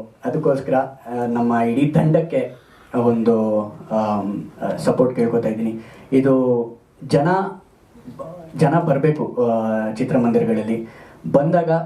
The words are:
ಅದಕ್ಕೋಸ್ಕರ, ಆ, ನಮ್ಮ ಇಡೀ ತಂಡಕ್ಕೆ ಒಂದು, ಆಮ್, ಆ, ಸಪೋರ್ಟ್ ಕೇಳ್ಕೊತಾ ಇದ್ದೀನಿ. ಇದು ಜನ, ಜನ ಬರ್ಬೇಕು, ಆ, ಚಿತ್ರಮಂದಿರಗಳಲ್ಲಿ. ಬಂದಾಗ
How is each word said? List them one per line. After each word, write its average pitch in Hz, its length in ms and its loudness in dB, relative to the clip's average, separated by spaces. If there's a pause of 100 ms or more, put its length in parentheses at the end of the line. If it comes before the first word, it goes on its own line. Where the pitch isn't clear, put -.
(240)
ಅದಕ್ಕೋಸ್ಕರ, 139 500 0
ಆ, 120 520 -4
ನಮ್ಮ 117 280 0
ಇಡೀ 117 360 0
ತಂಡಕ್ಕೆ 160 640 0 (440)
ಒಂದು, 110 680 2 (240)
ಆಮ್, 104 540 -2 (180)
ಆ, 117 140 -4
ಸಪೋರ್ಟ್ 127 400 0
ಕೇಳ್ಕೊತಾ 117 320 0
ಇದ್ದೀನಿ. 113 320 -4 (320)
ಇದು 127 540 2 (380)
ಜನ, 147 240 2 (1300)
ಜನ 151 220 4
ಬರ್ಬೇಕು, 131 680 0
ಆ, 110 480 0
ಚಿತ್ರಮಂದಿರಗಳಲ್ಲಿ. 113 920 0 (440)
ಬಂದಾಗ 160 380 2 (160)